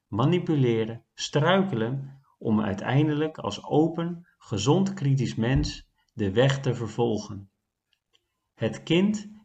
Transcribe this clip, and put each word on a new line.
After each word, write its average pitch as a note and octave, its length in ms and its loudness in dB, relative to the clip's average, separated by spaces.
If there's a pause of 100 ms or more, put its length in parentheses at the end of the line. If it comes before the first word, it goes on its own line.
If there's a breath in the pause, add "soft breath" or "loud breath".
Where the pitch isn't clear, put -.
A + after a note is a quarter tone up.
manipuleren, B2 960 2 (100)
struikelen, C#3+ 1040 0 (180)
om G#2+ 220 0
uiteindelijk D3 760 0
als - 260 -8
open, E3+ 640 0 (120)
gezond D#3 560 0
kritisch C3+ 400 0
mens C3 540 -2 (240)
de G2 200 -2
weg C3+ 280 2
te B2 140 -2
vervolgen. A2 760 -4 (1040)
Het - 280 -4
kind G3 480 0 (140 loud breath)